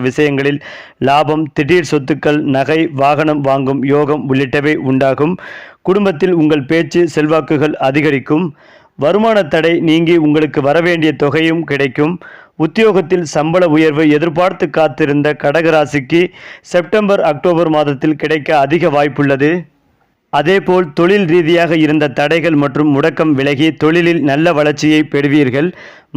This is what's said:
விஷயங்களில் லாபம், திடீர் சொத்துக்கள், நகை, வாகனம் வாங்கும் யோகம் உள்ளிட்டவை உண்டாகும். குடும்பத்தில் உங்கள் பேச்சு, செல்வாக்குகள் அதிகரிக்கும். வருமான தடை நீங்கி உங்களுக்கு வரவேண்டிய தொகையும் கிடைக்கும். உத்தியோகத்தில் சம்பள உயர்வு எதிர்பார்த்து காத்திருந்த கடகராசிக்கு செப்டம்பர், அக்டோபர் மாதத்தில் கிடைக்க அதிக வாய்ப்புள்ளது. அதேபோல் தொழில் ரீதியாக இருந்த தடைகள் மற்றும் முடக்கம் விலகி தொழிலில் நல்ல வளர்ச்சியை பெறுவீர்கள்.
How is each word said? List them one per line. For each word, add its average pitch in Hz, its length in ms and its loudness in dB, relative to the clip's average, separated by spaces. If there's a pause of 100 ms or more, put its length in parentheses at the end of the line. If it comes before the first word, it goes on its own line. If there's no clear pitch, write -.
விஷயங்களில் 143 520 -2 (500)
லாபம், 151 360 0 (120)
திடீர் 156 340 0
சொத்துக்கள், 147 480 0 (180)
நகை, 151 220 0 (220)
வாகனம் 151 460 0
வாங்கும் 135 340 0 (120)
யோகம் 147 380 0
உள்ளிட்டவை 139 440 0 (140)
உண்டாகும். 135 440 0 (540)
குடும்பத்தில் 185 540 0
உங்கள் 151 300 0
பேச்சு, 165 320 0 (120)
செல்வாக்குகள் 151 640 0 (100)
அதிகரிக்கும். 147 580 0 (580)
வருமான 208 340 2 (140)
தடை 165 220 2 (160)
நீங்கி 165 260 2 (100)
உங்களுக்கு 151 420 0
வரவேண்டிய 165 440 0 (120)
தொகையும் 165 460 0
கிடைக்கும். 143 440 -2 (520)
உத்தியோகத்தில் 180 680 0
சம்பள 165 300 0 (120)
உயர்வு 156 300 2 (100)
எதிர்பார்த்து 175 500 -2 (120)
காத்திருந்த 147 500 0 (160)
கடகராசிக்கு 151 760 0 (500)
செப்டம்பர், 196 500 0 (100)
அக்டோபர் 165 440 0
மாதத்தில் 147 480 0
கிடைக்க 156 260 -2 (160)
அதிக 160 300 0
வாய்ப்புள்ளது. 143 560 0 (840)
அதேபோல் 185 540 0 (100)
தொழில் 185 340 2
ரீதியாக 170 400 2 (120)
இருந்த 151 340 2
தடைகள் 151 460 0
மற்றும் 143 320 0
முடக்கம் 156 420 0
விலகி 143 300 0 (160)
தொழிலில் 170 460 0
நல்ல 156 280 2
வளர்ச்சியை 151 420 0 (140)
பெறுவீர்கள். 143 560 0 (480)